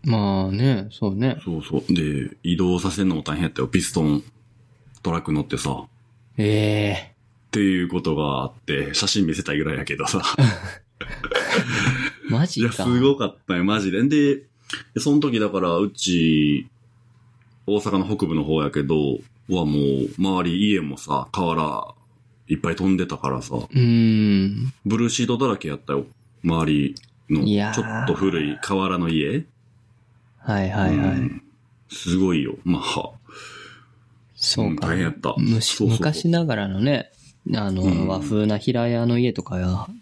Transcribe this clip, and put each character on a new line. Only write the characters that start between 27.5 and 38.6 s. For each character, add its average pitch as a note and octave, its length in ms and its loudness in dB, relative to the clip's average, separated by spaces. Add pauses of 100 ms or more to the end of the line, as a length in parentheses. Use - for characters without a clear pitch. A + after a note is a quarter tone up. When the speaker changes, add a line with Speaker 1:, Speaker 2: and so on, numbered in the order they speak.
Speaker 1:
や G#2 160 0
ー。 - 20 -4
Speaker 2:
ち A#2 80 -2
ょ - 20 -4
っ A2 240 -4
と - 60 0
古 E2 400 0
い D2+ 80 -10
瓦 F#2+ 360 0
の E2+ 120 0
家。 D#2+ 360 0 (920)
Speaker 1:
は G2+ 240 0
い F#2 60 0
は G2 180 0
い D2+ 100 2
は C#2+ 100 2
い。 - 20 4
Speaker 2:
う - 20 2 (120)
ん。 - 200 -6 (460)
す F2 280 -2
ご F#2 160 4
い D#2 80 2
よ。 - 220 -6
ま F2 160 2
あ。 - 300 -6 (1200)
Speaker 1:
そ - 320 -2
う D#2+ 120 -2
か。 - 100 -4
Speaker 2:
う E2 40 -2
ん、 - 20 0
大 - 20 0
変 F2+ 120 0
や - 20 0
っ - 80 -8
た。 - 200 -4
Speaker 1:
む A2+ 220 2
し-、 - 160 -2
Speaker 2:
そ - 120 2
う - 20 4
そ A2+ 60 4
う - 20 -2
そ - 0 -
う。 - 0 -
Speaker 1:
昔 D3+ 320 0
な E3+ 160 2
が B2+ 100 0
ら G2+ 140 -2
の F#2+ 100 -4
ね、 C3 320 0 (420)
あ G#2 160 -2
の、 F#2 140 -2
Speaker 2:
う F#2+ 60 4
ん。 F2 180 2
Speaker 1:
和 F#2+ 140 -2
風 G#2+ 240 0
な G#2+ 120 2
平 A#2+ 300 0